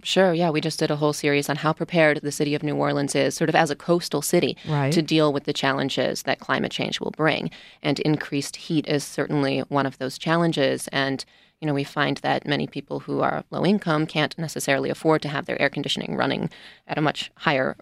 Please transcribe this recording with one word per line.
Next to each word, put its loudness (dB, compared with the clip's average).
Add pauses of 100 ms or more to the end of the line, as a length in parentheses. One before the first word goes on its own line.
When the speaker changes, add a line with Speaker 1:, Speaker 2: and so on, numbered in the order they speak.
Speaker 1:
Sure, 4
yeah. 2
We 2
just -4
did 0
a 0
whole 2
series 0
on 0
how 0
prepared 2
the -2
city 0
of -2
New -2
Orleans 0
is, 2
sort 0
of 4
as 4
a -2
coastal 0
city, 2 (120)
Speaker 2:
Right. 2
Speaker 1:
to 4
deal 4
with -2
the -4
challenges 0
that -2
climate -2
change -4
will -4
bring. 0 (320)
And 0
increased -2
heat -2
is 0
certainly -2
one 0
of -6
those -6
challenges. 2
And, -2 (360)
you -6
know, 0
we 0
find -2
that -2
many 0
people -8
who -4
are 0
low -2
income 2
can't -2
necessarily -2
afford 2
to -6
have -4
their -4
air 2
conditioning -4
running -2 (380)
at -6
a -2
much -2
higher 0